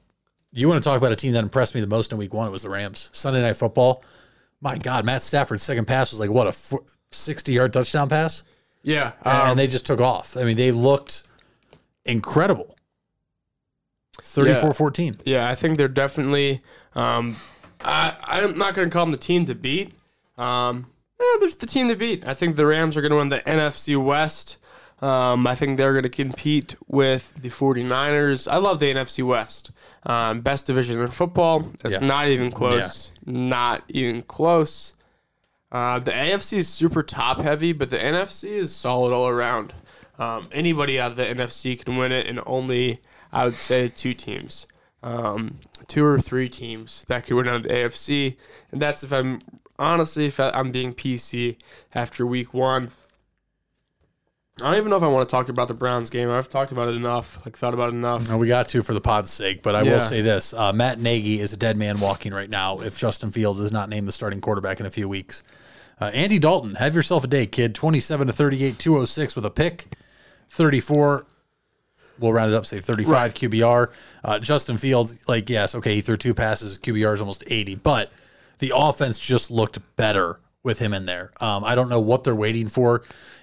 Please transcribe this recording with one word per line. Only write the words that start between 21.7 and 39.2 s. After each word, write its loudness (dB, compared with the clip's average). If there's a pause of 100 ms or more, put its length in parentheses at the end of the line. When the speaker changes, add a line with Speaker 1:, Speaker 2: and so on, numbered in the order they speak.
Speaker 2:
to 2
beat. -4
I -4
think 0
the 6
Rams 2
are 0
gonna 2
win 2
the -2
N 2
F 0
C -2
West. 0 (440)
Um, 4
I 2
think 0
they're 4
gonna 2
compete -2 (140)
with 2
the -10
forty-niners. 0
I 2
love 2
the 4
N 0
F -2
C -4
West. -2 (340)
Um, 0
best -2
division 0
in 0
football. 2 (180)
It's -2
Speaker 1:
Yeah. 0
Speaker 2:
not 2
even 2
close. -2 (140)
Speaker 1:
Yeah. -8 (160)
Speaker 2:
Not 0
even -4
close. 0 (760)
Uh, -2
the -4
A 0
F -2
C -2
is 0
super 0
top -2
heavy, 0
but -4
the 0
N 0
F -2
C -8
is -4
solid 0
all 2